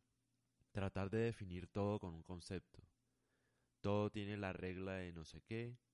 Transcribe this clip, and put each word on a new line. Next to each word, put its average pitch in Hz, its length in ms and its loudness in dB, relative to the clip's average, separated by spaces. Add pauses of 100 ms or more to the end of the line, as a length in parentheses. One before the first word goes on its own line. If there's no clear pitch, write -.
(720)
tratar 98 360 2
de 107 100 4
definir 95 500 0
todo 101 320 4
con 87 140 -4
un 82 100 -8
concepto. 90 580 -6 (1000)
Todo 104 300 4
tiene 104 260 -2
la 98 160 0
regla 92 420 -2
de 90 180 -4
no 82 120 -8
sé 80 180 -14
qué, 120 360 -4 (160)